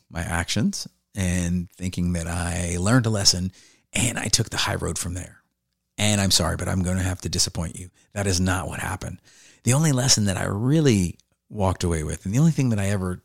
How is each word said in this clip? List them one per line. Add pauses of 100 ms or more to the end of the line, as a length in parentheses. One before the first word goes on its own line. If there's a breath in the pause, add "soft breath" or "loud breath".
my
actions (280)
and
thinking
that
I
learned
a
lesson (400 soft breath)
and
I
took
the
high
road
from
there. (560)
And
I'm
sorry,
but
I'm
gonna
have
to
disappoint
you. (240 soft breath)
That
is
not
what
happened. (440 soft breath)
The
only
lesson
that
I
really (320)
walked
away
with,
and
the
only
thing
that
I
ever